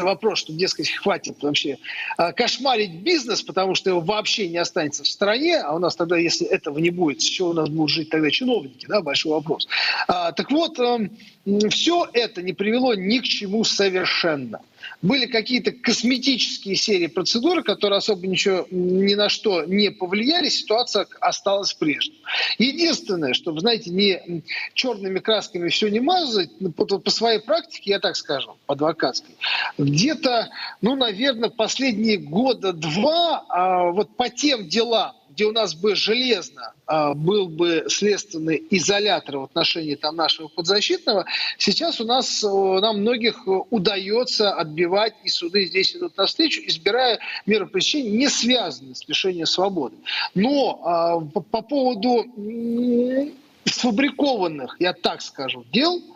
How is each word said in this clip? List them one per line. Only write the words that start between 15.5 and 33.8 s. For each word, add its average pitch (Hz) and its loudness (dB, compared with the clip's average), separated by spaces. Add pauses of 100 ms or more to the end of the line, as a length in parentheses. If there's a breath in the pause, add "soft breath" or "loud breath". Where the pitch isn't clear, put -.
косметические 240 0
серии 180 2
процедур, 240 0
которые 202 2
особо 185 0
ничего, 185 2
ни 185 4
на 208 2
что 208 2
не 196 4
повлияли, 240 0
ситуация 214 0 (140)
осталась 196 0
прежней. - -2 (380 loud breath)
Единственное, 226 0
что, - -8
вы 156 -6
знаете, 226 0
не, 196 2 (160)
м, 170 -6 (300 loud breath)
чёрными 196 -4
красками 180 -2
всё 214 0
не 208 0
мазать, 269 2 (100)
ну, 185 -2
по, 208 0
по 202 -2
своей 220 2
практике, 262 -2
я 196 0
так 175 -2
скажу, - -6 (100)
по - -2
адвокатской, 151 -2 (420 loud breath)
где-то, 214 2 (320 loud breath)
ну, 247 2
наверное, 240 0
последние 220 0
года 185 0
два, 226 0
а, 180 2